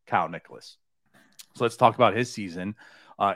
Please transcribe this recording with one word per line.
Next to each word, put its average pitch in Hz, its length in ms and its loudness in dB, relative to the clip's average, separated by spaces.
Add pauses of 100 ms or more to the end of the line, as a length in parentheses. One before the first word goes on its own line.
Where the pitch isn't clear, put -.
Kyle 87 240 -2
Nicholas. - 480 -18 (800)
So - 80 -4
let's 117 120 -2
talk 117 200 4
about 107 200 4
his 123 160 -4
season, 92 440 -8 (420)
uh, 98 180 0